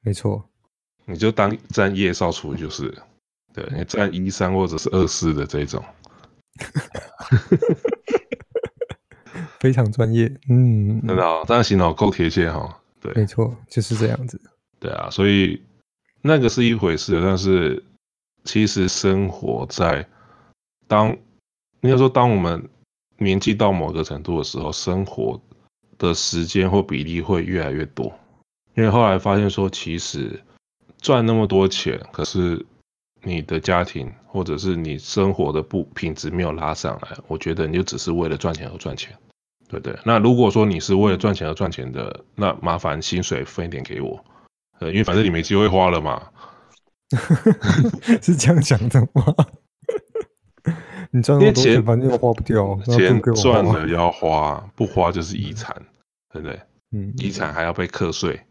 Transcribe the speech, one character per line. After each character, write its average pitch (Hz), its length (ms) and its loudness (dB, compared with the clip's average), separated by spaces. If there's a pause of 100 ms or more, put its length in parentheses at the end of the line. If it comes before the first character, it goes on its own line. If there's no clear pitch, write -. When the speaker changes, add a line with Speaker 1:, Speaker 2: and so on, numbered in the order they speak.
Speaker 1:
没 110 100 -2
错。 101 320 -4 (600)
Speaker 2:
你 92 120 -10
就 107 140 2
当 107 260 0 (120)
站 101 260 0
夜 95 180 0
哨 87 200 -2
出 73 240 -8
就 76 120 -8
是 71 200 -8
了。 - 180 -16 (480)
对， - 180 -10
你 175 120 -6
站 104 280 -4
一 92 160 -4
三 95 240 -2
或 95 140 0
者 82 100 -6
是 - 140 -6
二 92 160 2
四 80 260 -2
的 71 140 -4
这 71 140 -6
一 73 40 -4
种。 67 160 -8 (760)
<laughs> - 40 -20 (3000)
Speaker 1:
非 131 120 4
常 120 200 2
专 113 200 0
业， 113 140 4 (220)
嗯。 113 580 4
Speaker 2:
真 92 100 0
的 92 80 2
哦， 82 220 0
这 117 80 4
样 120 80 6
形 98 160 4
容 82 160 4
够 104 160 2
贴 85 180 0
切 85 220 0
哈， 78 300 -8 (200)
对。 - 140 -12
Speaker 1:
没 110 100 2
错， 113 300 -2 (140)
就 - 120 -2
是 113 140 -4
这 110 140 0
样 120 180 -4
子。 - 140 -14 (400)
Speaker 2:
对 - 100 -8
啊， - 180 -8
所 98 200 2
以 98 340 2 (580)
那 156 160 4
个 123 120 4
是 123 160 2
一 117 100 4
回 95 220 0
事， 85 260 -2
但 95 160 2
是 92 420 2 (640)
其 107 240 0
实 95 220 0
生 98 400 0
活 62 380 -6
在， 82 380 0 (840)
当， 107 220 4 (720)
应 127 100 2
该 131 60 6
说 131 120 6
当 127 220 4
我 107 60 4
们 85 320 -2 (480)
年 98 240 0
纪 107 140 0
到 104 180 2
某 80 180 -2
个 80 140 -4
程 73 180 -10
度 82 160 -4
的 71 60 -4
时 - 140 -10
候， 76 120 -6
生 92 340 -4
活 57 360 -6 (580)
的 87 160 0
时 85 300 -4
间 92 260 0
或 98 120 2
比 71 200 -6
例 82 180 -6
会 87 220 -2
越 87 220 -4
来 67 80 -6
越 76 140 -6
多。 - 260 -8 (640)
因 113 100 2
为 110 60 4
后 117 140 4
来 95 140 4
发 101 180 0
现 104 140 2
说， 98 180 -2
其 82 300 -8
实 - 420 -8 (580)
赚 127 260 2
那 113 100 2
么 110 120 2
多 95 200 4
钱， - 340 -4 (120)
可 76 120 -6
是 87 400 -2 (580)
你 87 200 -6
的 82 160 -6
家 87 240 0
庭 69 300 -8 (140)
或 95 180 -6
者 76 120 -4
是 92 200 -2
你 78 220 -6
生 95 360 0
活 76 180 0
的 78 100 0
不， 92 200 -4 (120)
品 80 200 -6
质 78 160 -8
没 87 120 -2
有 80 100 -2
拉 78 220 -4
上 - 260 -6
来， - 160 -14 (100)
我 80 100 -8
觉 82 180 -6
得 82 120 -2
你 80 80 -4
就 90 80 0
只 - 160 -6
是 85 140 -4
为 82 160 -2
了 80 80 -4
赚 82 180 -4
钱 71 140 -12
而 76 80 -14
赚 71 180 -10
钱， - 220 -16 (500)
对 - 140 -10
不 - 40 -20
对？ - 200 -10
那 113 140 4
如 120 180 6
果 113 140 4
说 107 140 4
你 95 140 0
是 98 160 0
为 101 160 4
了 90 60 2
赚 101 180 0
钱 80 140 -6
而 80 60 -6
赚 92 160 -4
钱 65 200 -10
的， - 340 -10 (100)
那 98 260 0
麻 85 160 -2
烦 80 240 -4
薪 90 220 -4
水 67 220 -4
分 85 220 -10
一 - 20 -10
点 71 140 -10
给 - 180 -10
我， - 220 -8 (560)
呃， 82 120 -6
因 92 60 -2
为 107 60 4
反 90 140 2
正 110 80 4
你 95 60 2
没 82 120 -2
机 98 140 0
会 104 100 6
花 92 220 4
了 85 100 2
嘛。 76 320 -6 (800)
Speaker 1:
<laughs> 202 1120 2
是 175 160 2
这 135 160 4
样 160 80 6
讲 127 180 2 (120)
的 131 100 6 (140)
吗？ 151 200 2 (1300)
<laughs> 165 120 -4 (360)
你 123 100 2
赚 143 160 4
那 196 80 8
么 214 60 8
多 127 100 4
钱， - 20 4
Speaker 2:
因 120 60 6
为 117 60 6
钱， 117 80 4
Speaker 1:
反 117 140 4
正 131 120 2
又 120 80 2
花 120 160 2
不 - 80 -6
掉， 98 440 0
那 120 80 2
不 120 200 6
如 110 60 4
给 120 100 0
我 110 60 2
花。 104 60 0
Speaker 2:
钱 - 0 -
赚 113 220 6
了 80 240 2
要 85 220 2
花， 76 640 -2
不 107 120 -2
花 87 240 2
就 87 120 -4
是 82 140 -8
遗 - 180 -8
产， 107 200 -12 (560)
对 78 120 -12
不 76 40 -10
对？ - 140 -12 (300)
Speaker 1:
嗯。 104 260 -8
Speaker 2:
遗 123 140 -4
产 87 240 -6
还 82 80 -4
要 85 100 -2
被 90 140 -4
课 85 260 -4
税。 80 260 -4 (120)